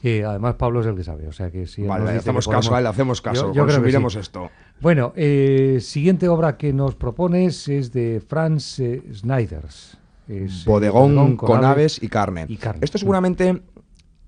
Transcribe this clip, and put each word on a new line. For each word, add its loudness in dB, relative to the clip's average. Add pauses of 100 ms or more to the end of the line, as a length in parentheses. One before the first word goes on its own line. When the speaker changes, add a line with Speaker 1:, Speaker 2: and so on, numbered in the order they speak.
Speaker 1:
eh, 0
además -2
Pablo 0
es 0
el -2
que -6
sabe, -10
o -10
sea -8
que -8
si -10
él -2
Speaker 2:
Vale, -2
Speaker 1:
nos -2
Speaker 2:
le -2
Speaker 1:
dice -4
que -2
Speaker 2:
hacemos 0
caso 0 (140)
Speaker 1:
podemos 2
Speaker 2:
a 2
él, 0
hacemos -2
Speaker 1:
yo, -14
Speaker 2:
caso, -2
Speaker 1:
yo -4
creo 4
que 2
Speaker 2:
consumiremos 2
Speaker 1:
sí. -8
Speaker 2:
esto. -12 (300)
Speaker 1:
Bueno, 2
eh, 2
siguiente 0
obra 2
que -2
nos -2
propones -2
es -2
de -2
Franz, -2
eh, -4 (100)
Snyders. -6 (300)
Es, -8
eh, -16
Speaker 2:
Bodegón 6
Speaker 1:
bodegón 4
Speaker 2:
con 4
aves 2
y -6
carne. -2
Speaker 1:
y -10
carne. -8
Speaker 2:
Esto -4
Speaker 1:
Mm. -2
Speaker 2:
seguramente 0 (640)